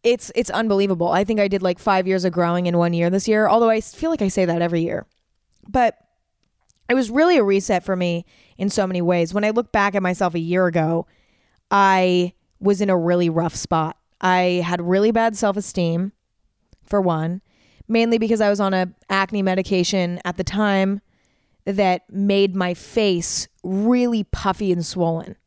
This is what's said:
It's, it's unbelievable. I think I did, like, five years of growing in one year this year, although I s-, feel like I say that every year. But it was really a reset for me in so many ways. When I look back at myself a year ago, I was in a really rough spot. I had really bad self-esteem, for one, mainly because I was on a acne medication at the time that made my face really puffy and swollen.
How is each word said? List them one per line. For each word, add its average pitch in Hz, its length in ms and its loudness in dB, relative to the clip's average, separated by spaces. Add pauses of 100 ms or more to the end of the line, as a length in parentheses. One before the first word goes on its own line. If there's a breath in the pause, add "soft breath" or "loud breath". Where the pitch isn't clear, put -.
It's, 233 320 0
it's - 160 -2
unbelievable. 196 580 0
I 185 160 2
think 214 140 -2
I 202 100 2
did, 190 140 -2
like, 180 160 -2
five 190 280 0
years 190 180 0
of 185 80 0
growing 175 340 0
in 175 100 0
one 170 160 2
year 170 160 0
this 185 200 0
year, 214 200 4
although 226 220 4
I 220 60 2
s-, - 180 -8
feel 320 160 -4
like 330 100 -4
I 202 80 0
say 190 160 0
that 170 180 0
every 170 200 0
year. - 240 -6 (640)
But 233 280 0 (920)
it 233 60 2
was 254 160 0
really 320 280 4
a 220 60 4
reset 196 400 0
for 190 120 -2
me 175 300 -4 (320 soft breath)
in 196 100 -4
so 196 180 0
many 185 140 -4
ways. 170 320 0
When 208 120 -2
I 214 60 0
look 220 220 -4
back 202 220 0
at 196 80 -2
myself 180 320 -2
a 170 60 -2
year 175 260 0
ago, 165 400 -2 (640)
I 185 640 2 (260)
was 196 220 0
in 196 100 0
a 185 80 2
really 175 320 2
rough 165 240 -2
spot. 160 420 -4 (240)
I 180 440 2
had 175 160 -4
really 190 320 2
bad 226 240 0
self-esteem, 190 760 -2 (720)
for 202 160 0
one, 170 420 -2 (440 soft breath)
mainly 233 320 0
because 226 220 0
I 208 100 4
was 202 100 0
on 196 140 0
a 185 180 -2 (160)
acne 196 340 -2
medication 185 800 0
at 175 120 -6
the 185 80 -4
time 196 560 0 (640)
that 190 460 0
made 196 460 2
my 180 160 -2
face 185 760 -2 (160)
really 226 600 0
puffy 190 480 -4
and 170 140 -2
swollen. 165 500 -4 (100)